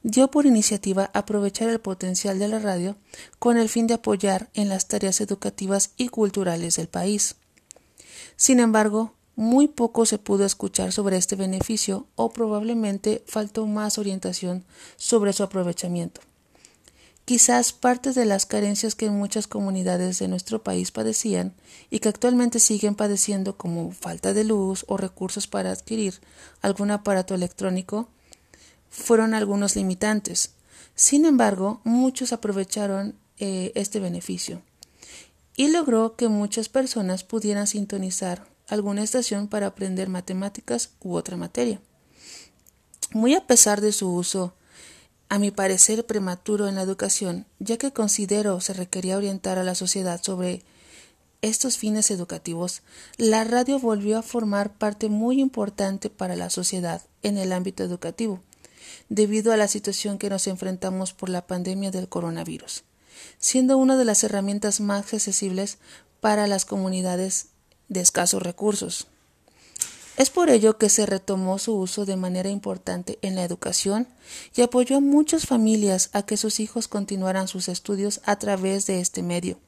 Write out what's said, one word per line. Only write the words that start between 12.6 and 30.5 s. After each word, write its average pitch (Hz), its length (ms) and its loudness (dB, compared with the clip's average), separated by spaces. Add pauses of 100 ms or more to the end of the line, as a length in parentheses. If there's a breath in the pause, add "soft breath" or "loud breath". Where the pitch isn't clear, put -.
faltó 214 400 -4
más 214 320 -2
orientación 185 680 -4 (320 loud breath)
sobre 202 340 4
su 202 120 0
aprovechamiento. 175 760 -4 (1040 soft breath)
Quizás 240 480 4
parte 247 420 0
de 247 120 2
las 196 220 0
carencias 208 480 -2
que 214 160 -2
muchas 202 360 -2
comunidades 185 720 -2
de 190 80 -2
nuestro 185 360 -4
país 185 280 -2
padecían 196 640 -2 (380 loud breath)
y 220 80 -2
que 214 100 2
actualmente 240 500 2
siguen 208 360 2
padeciendo, 202 600 -2
como 170 340 -6
falta 180 420 -6
de 214 100 2
luz 196 440 0
o 196 100 0
recursos 190 480 -6
para 185 260 -4
adquirir 202 480 -4 (420 loud breath)
algún 202 280 0
aparato 196 460 0
electrónico, 185 720 -4 (800 soft breath)
fueron 220 460 2
algunos 202 400 0
limitantes. 202 800 -2 (420 loud breath)